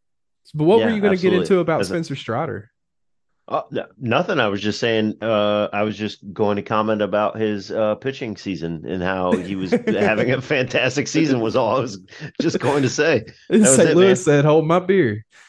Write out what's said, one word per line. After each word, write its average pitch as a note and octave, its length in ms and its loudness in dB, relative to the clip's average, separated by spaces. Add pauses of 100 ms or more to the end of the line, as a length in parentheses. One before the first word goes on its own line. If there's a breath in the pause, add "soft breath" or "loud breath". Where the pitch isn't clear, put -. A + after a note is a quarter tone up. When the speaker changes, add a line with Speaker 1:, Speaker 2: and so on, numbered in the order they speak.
(540)
Speaker 1:
But D3+ 120 -2
what G#3 140 4
Speaker 2:
yeah, A3 60 2
Speaker 1:
were A3+ 60 0
you G#3+ 100 -2
gonna G3 140 2
get F3+ 180 0
Speaker 2:
absolutely. F3+ 80 2
Speaker 1:
into F3+ 180 2
about E3 220 -2
Speaker 2:
As G2 80 -4
a G2 40 -6
Speaker 1:
Spencer E3 220 -6
Strider? A2 560 -8 (760)
Speaker 2:
Uh, D3 140 -4 (100)
no, B2 140 -6 (120)
nothing. C#3+ 420 0
I A2+ 80 2
was G2+ 140 -4
just G#2 180 -2
saying, A2 440 0
uh, G#2 500 0
I G#2 100 -2
was G#2+ 140 -4
just G#2 220 -8 (140)
going G#2 240 0
to G2+ 40 -4
comment G#2+ 400 0
about G#2 380 -2
his, G#2 320 -4
uh, G#2+ 240 -2
pitching C3 420 -8
season E2 480 -8
and F2+ 160 -6
how F#2 300 -2
he F#2 240 -2
was F#2+ 160 -6
Speaker 1:
<laughs> - 160 -2
Speaker 2:
having A2 440 0
a B2+ 100 -2
fantastic C3 680 -2
season D3 320 0
was A2 160 -2
all A#2+ 220 2
I - 20 0
was G2 200 -6 (420 loud breath)
just E3 180 0
going C#3 240 2
to B2 60 2
say. D3 360 0 (120)
Speaker 1:
<laughs> - 120 -18
And G#3+ 140 4
Speaker 2:
That - 60 6
was C3+ 60 6
Speaker 1:
Saint - 160 6
Speaker 2:
it, D#3 40 4
Speaker 1:
Louis F#3 120 6
Speaker 2:
man. F#3 100 6
Speaker 1:
said, C#3+ 280 4
"Hold D3+ 220 4
my E3+ 120 4
beer." F3 460 0 (240 soft breath)